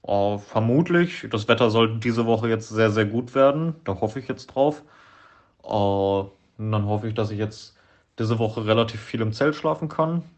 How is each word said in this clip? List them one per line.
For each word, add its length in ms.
Äh, 360
vermutlich. 920
Das 180
Wetter 200
soll 320
diese 240
Woche 240
jetzt 220
sehr, 200
sehr 140
gut 300
werden. 400
Da 160
hoffe 200
ich 80
jetzt 180
drauf. 360
Äh, 40
und 640
dann 300
hoffe 220
ich, 60
dass 160
ich 80
jetzt 380
diese 200
Woche 280
relativ 360
viel 180
im 120
Zelt 220
schlafen 340
kann. 340